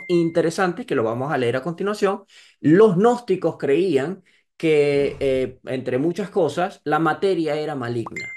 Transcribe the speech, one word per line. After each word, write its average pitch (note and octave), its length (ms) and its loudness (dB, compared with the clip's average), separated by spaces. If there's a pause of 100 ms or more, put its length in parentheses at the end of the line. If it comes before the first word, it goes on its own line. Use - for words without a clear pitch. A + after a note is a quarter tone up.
interesantes E3+ 760 0
que - 80 -4
lo A#2 100 0
vamos A#2+ 260 -4
a D3 80 -2
leer A#2+ 180 0
a C3 60 -6
continuación. G3 640 -4 (360)
Los F3+ 360 6
gnósticos F#3+ 640 0
creían D#3 680 0 (320)
que, C#3+ 640 2
eh, C3 460 -2
entre B2+ 320 -4
muchas F3 320 -2
cosas, F3 520 -2
la D3+ 160 0
materia D#3+ 560 0
era D3+ 220 -4
maligna. A#2+ 500 -6 (100)